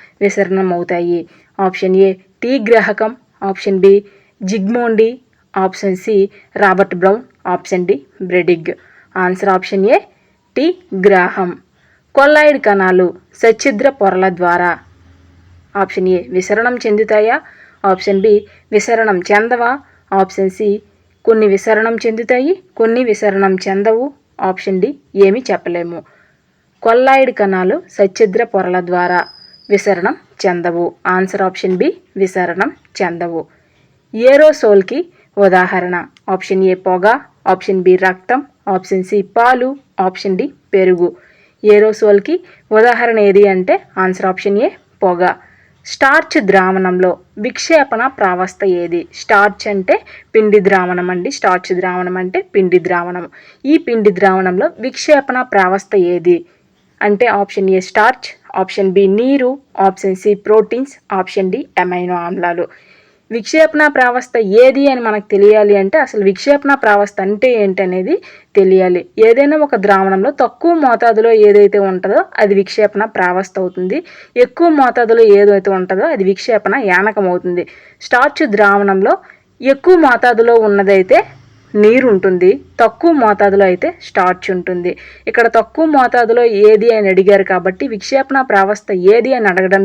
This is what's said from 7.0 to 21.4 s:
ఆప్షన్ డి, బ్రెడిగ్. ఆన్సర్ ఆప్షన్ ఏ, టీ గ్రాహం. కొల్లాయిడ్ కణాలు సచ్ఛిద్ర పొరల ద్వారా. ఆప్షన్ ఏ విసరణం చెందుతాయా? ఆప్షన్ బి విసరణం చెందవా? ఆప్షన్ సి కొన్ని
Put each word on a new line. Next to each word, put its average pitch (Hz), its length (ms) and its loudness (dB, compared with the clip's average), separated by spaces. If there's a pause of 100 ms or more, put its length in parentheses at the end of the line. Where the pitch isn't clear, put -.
ఆప్షన్ 180 400 -4
డి, 208 140 -2 (200)
బ్రెడిగ్. 175 520 -2 (440)
ఆన్సర్ 185 320 -2
ఆప్షన్ 190 400 -2
ఏ, 330 100 4 (560)
టీ 330 200 -2 (200)
గ్రాహం. 185 680 0 (540)
కొల్లాయిడ్ 294 460 4
కణాలు 185 520 0 (280)
సచ్ఛిద్ర 226 460 0 (120)
పొరల 190 260 0 (140)
ద్వారా. 175 320 0 (1080)
ఆప్షన్ 190 340 -2
ఏ 175 40 -2 (180)
విసరణం 220 380 -2 (100)
చెందుతాయా? 214 500 0 (560)
ఆప్షన్ 196 340 -2
బి 220 80 4 (420)
విసరణం 214 440 0 (100)
చెందవా? 233 420 0 (500)
ఆప్షన్ 190 360 -4
సి 214 100 -4 (600)
కొన్ని 220 260 2